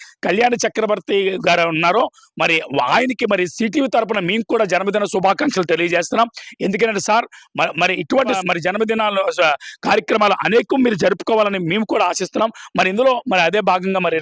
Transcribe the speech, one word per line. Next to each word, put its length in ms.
కళ్యాణ 320
చక్రవర్తి 880
గారు 240
ఉన్నారో, 340
మరి 180
ఆయనకి 460
మరి 180
సీటీవీ 400
తరపున 300
మేము 300
కూడా 160
జన్మదిన 400
శుభాకాంక్షలు 600
తెలియజేస్తున్నాం. 640
ఎందుకంటే 400
సార్, 260
మ-, 200
మరి 180
ఇటువంటి 400
మరి 140
జన్మదినాలు 680
స-, 220
కార్యక్రమాలు 600
అనేకం 380
మీరు 120
జరుపుకోవాలని 640
మేము 260
కూడా 200
ఆశిస్తున్నాం. 460
మరి 140
ఇందులో 380
మరి 120
అదే 200
భాగంగా 380
మరి 240